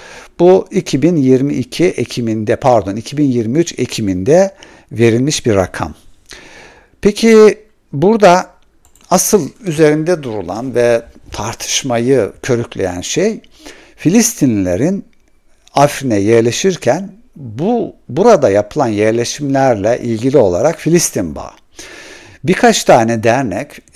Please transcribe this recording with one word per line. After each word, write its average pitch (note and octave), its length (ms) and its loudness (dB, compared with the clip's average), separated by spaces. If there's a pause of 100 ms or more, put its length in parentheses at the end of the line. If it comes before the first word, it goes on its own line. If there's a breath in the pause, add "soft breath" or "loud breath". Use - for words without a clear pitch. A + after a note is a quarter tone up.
(400 loud breath)
Bu F#3 320 4
iki F3+ 300 -2
bin E3+ 140 2
yirmi C3 380 2
iki D3 320 -4
Ekim'inde, A2+ 680 -4
pardon, G#2 400 0
iki A#2 220 -10
bin D3 80 0
yirmi A#2+ 340 -2
üç D#3+ 200 -4
Ekim'inde A#2 720 0 (400 loud breath)
verilmiş A#2 540 0
bir A2+ 100 0
rakam. F2+ 380 -4 (1080 loud breath)
Peki G#3+ 560 4 (360)
burada F#3 540 2 (600)
asıl F#3 400 0 (160)
üzerinde D#3 580 0
durulan A2 520 -8
ve A#2+ 260 2 (300)
tartışmayı A#2 1000 -2 (120)
körükleyen G2 580 -4
şey G3 400 -4 (540 loud breath)
Filistinlilerin C#3 1080 0 (680)
Afrin'e C3+ 460 0
yerleşirken A#2+ 920 0 (240)
bu, D#3 600 -6 (140)
burada D#3 400 4
yapılan G#2 380 0
yerleşimlerle A#2 1120 0
ilgili A#2+ 380 -2
olarak A2 420 2
Filistin A#2 560 -2
bağı. - 160 -14 (920 loud breath)
Birkaç G3 400 2
tane A#2 400 2
dernek, A#2 440 -2 (280)